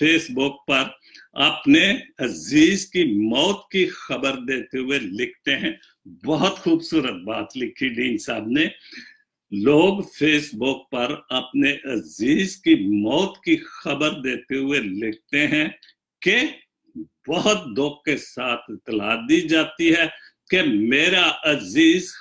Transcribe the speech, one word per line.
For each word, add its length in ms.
Facebook 500
पर 260
अपने 560
अजीज 640
की 460
मौत 420
की 140
खबर 460
देते 480
हुए 200
लिखते 520
हैं।" 280
बहुत 500
खूबसूरत 560
बात 440
लिखी 320
डीन 280
साहब 300
ने। 240
"लोग 640
Facebook 600
पर 360
अपने 400
अजीज 840
की 480
मौत 420
की 100
खबर 540
देते 460
हुए 240
लिखते 580
हैं 420
कि 260
बहुत 420
दुख 360
के 120
साथ 400
इतला 440
दी 260
जाती 480
है 180
कि 120
मेरा 640
अजीज 960